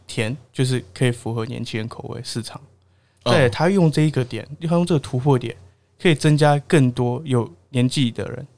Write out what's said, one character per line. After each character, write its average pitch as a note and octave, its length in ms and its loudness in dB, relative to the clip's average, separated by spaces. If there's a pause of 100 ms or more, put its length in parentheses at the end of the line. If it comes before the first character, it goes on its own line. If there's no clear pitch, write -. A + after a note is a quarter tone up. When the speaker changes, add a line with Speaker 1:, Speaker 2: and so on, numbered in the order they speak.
Speaker 1:
甜， A2+ 280 -4 (180)
就 C3+ 120 -2
是 B2+ 180 -2 (120)
可 C3+ 100 -2
以 B2 60 4
符 A#2 240 -6
合 A2 120 -4
年 A#2+ 180 -8
轻 A2+ 140 -8
人 A2 100 -6
口 - 220 -14
味 A#2+ 120 -12
市 - 180 -8
场。 - 200 -12 (640)
Speaker 2:
嗯。 A#2+ 80 2
Speaker 1:
再 E3 80 6
来， B2 80 6
他 D#3+ 200 0
用 F#3 220 4
这 D3+ 120 2
一 D#3 80 2
个 C3 140 -2
点， A2+ 220 -8 (140)
他 E3 160 -2
用 F3 100 2
这 F3+ 80 0
个 - 60 2
突 - 180 -4
破 C3+ 180 4
点， A#2 160 -4 (480)
可 F#3 80 2
以 D#3 60 6
增 D3+ 220 4
加 D3 200 4 (120)
更 C#3 240 4
多 B2 320 -4
有 A#2+ 260 -2 (200)
年 B2+ 180 0
纪 B2+ 240 0
的 G#2 160 -8
人， C3 180 -12 (120)